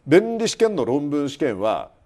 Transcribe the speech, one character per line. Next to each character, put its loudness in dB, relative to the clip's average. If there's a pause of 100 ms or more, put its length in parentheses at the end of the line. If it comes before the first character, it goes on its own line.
弁 4
理 0
試 -6
験 2
の -2
論 -2
文 -2
試 -10
験 -2
は、 -2 (160)